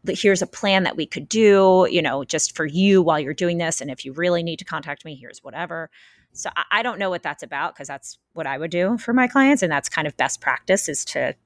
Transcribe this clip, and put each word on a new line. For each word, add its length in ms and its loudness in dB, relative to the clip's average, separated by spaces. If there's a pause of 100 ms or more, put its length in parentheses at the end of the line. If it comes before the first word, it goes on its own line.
the, 100 -2
"Here's 280 2
a 60 -4
plan 340 2
that 140 -2
we 100 -4
could 220 -10
do, 600 6
you 140 2
know, 220 -2
just 320 -4
for 100 -2
you 360 4
while 180 2
you're 120 -6
doing 260 -2
this. 220 -4
And 80 -8
if 160 -12
you 80 -10
really 300 0
need 160 -6
to 60 -16
contact 400 -10
me, 100 -14
here's 300 -20
whatever." 460 -10 (420)
So 240 -12
I, 160 -8
I 100 0
don't 160 -4
know 100 -2
what 140 -4
that's 220 -8
about 320 -8
'cause 100 -14
that's 320 -16 (140)
what 120 -10
I 140 -6
would 140 -8
do 260 0
for 140 -4
my 160 4
clients. 340 4
And 80 0
that's 180 -2
kind 200 -2
of 80 -8
best 240 -2
practice 480 0
is 160 -6
to 420 -4